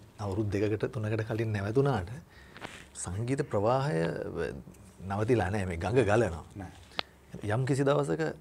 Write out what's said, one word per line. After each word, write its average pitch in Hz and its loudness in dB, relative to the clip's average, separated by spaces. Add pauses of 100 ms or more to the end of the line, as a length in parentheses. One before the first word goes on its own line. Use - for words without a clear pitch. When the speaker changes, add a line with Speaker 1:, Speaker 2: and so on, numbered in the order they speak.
(160)
Speaker 1:
අවුරුදු 104 -2
දෙකකට 104 0
තුනකට 110 -2
කලින් 110 -2
නැවතුණාට 107 2 (800)
සංගීත 120 -2
ප්‍රවාහය, 131 2 (1000)
නවතිලා 101 2
නෑ. 101 0
මේ 87 -4
ගඟ 101 4
ගලනවා. 98 2 (100)
Speaker 2:
නෑ. 90 -10 (760)
Speaker 1:
යම් 113 0
කිසි 135 2
දවසක 147 2 (180)